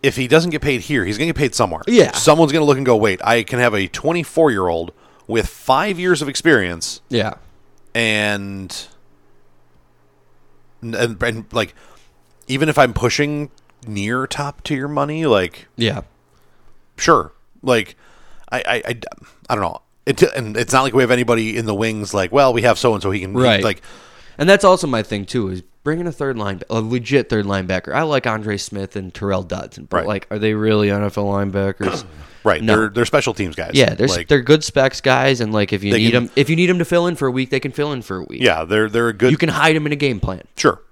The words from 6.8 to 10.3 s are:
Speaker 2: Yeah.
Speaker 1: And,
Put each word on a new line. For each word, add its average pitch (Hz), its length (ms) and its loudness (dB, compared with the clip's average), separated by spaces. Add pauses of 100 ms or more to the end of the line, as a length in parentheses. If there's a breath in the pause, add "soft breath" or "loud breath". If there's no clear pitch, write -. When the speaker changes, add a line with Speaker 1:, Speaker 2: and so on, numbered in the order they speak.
Speaker 2:
Yeah. 117 260 -2 (600)
Speaker 1:
And, 104 920 -2 (2000)